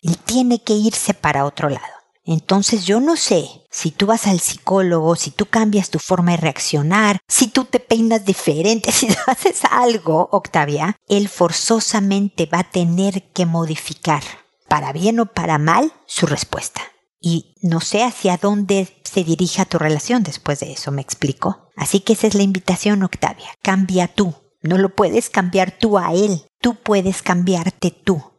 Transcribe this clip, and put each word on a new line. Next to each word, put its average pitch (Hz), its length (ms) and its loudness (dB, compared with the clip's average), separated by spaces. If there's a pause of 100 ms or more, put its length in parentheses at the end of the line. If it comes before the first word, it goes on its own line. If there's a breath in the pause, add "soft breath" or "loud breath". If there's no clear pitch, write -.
Él 170 160 -2
tiene 240 440 0
que 214 120 0
irse 214 400 0
para 143 320 0
otro 143 240 -4
lado. - 300 -10 (240)
Entonces 190 600 0
yo 208 140 2
no 311 160 2
sé 160 320 0 (220)
si - 200 -4
tú 196 160 -2
vas 226 200 0
al 185 140 2
psicólogo, 170 760 0
si 151 160 -6
tú - 140 -4
cambias 208 440 0
tu 165 80 -4
forma 175 340 0
de 170 40 2
reaccionar, 165 880 0
si - 220 2
tú 262 160 -2
te 247 160 -2
peinas 226 440 2
diferente, 196 680 0
<laughs> - 0 -
si - 160 0
tú 202 80 2 (100)
haces - 440 0
algo, 190 600 2
Octavia, 156 680 0 (120)
él 202 200 2
forzosamente 196 1160 0
va 170 140 -2
a - 100 -4
tener 185 600 0
que 180 140 0
modificar, 160 760 -4 (460)
para 147 240 -2
bien 202 260 0
o 233 80 0
para 165 320 -2
mal, 175 340 2 (140)
su - 200 -2
respuesta. - 560 -6 (380)
Y 165 420 -2
no 165 180 0
sé 208 220 -2
hacia 208 340 0
dónde 202 680 -2
se - 220 -2
dirija 170 400 0
tu 175 140 -2
relación 156 440 0
después 147 380 -4
de 151 120 -10
eso, - 200 -8
¿me 139 100 -4
explico? - 760 -6
Así - 240 0
que - 120 0
esa 214 160 2
es 202 60 0
la 202 100 4
invitación, 196 580 0
Octavia. - 460 -4 (120)
Cambia 185 480 0
tú. 180 260 -2 (280)
No 165 140 0
lo 190 180 2
puedes 214 360 0
cambiar 185 480 0
tú 208 200 2
a 170 140 0
él. 185 300 0 (180)
Tú 240 140 0
puedes 196 480 0
cambiarte 180 680 0
tú. 175 320 -2 (160)